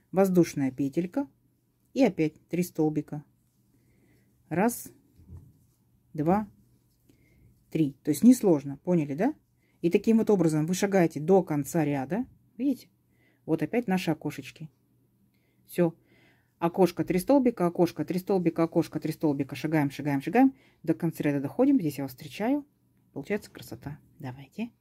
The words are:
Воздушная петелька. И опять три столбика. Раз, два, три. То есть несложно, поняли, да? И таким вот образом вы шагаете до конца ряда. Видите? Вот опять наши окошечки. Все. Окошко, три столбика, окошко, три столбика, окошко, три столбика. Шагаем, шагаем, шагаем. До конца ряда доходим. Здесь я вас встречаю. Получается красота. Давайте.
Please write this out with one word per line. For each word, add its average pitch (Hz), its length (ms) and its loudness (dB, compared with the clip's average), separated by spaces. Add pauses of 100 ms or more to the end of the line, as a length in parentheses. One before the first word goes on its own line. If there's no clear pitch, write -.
(120)
Воздушная 175 580 2
петелька. 170 580 -4 (640)
И 262 100 2
опять 165 360 0 (100)
три 175 120 -2
столбика. 156 640 -4 (1300)
Раз, 208 420 -2 (1200)
два, 180 340 0 (1200)
три. 151 320 -2
То - 80 0
есть 143 120 -2
несложно, 160 600 4
поняли, 151 320 0
да? 226 180 0 (480)
И 170 80 0
таким 214 280 4
вот 220 120 0
образом 160 360 2
вы 175 80 -2
шагаете 185 460 2
до 175 240 4
конца 151 420 -2
ряда. 143 400 -4 (320)
Видите? 262 320 -4 (560)
Вот 156 160 -2
опять 240 260 -4
наши 185 220 -2
окошечки. 151 600 -8 (960)
Все. 170 260 0 (640)
Окошко, 175 480 0
три 180 140 0
столбика, 247 480 2
окошко, 170 360 0
три 180 140 -4
столбика, 175 460 0
окошко, 165 360 -2
три 156 120 -6
столбика. 143 440 -4
Шагаем, 151 360 0
шагаем, 139 300 -4
шагаем. 254 340 2 (260)
До 160 140 -2
конца 165 280 -4
ряда 143 160 0
доходим. 247 400 2
Здесь 147 200 -4
я 139 60 -6
вас 135 80 -10
встречаю. 254 520 -6 (480)
Получается 202 380 -8
красота. - 480 -16 (180)
Давайте. 143 640 -14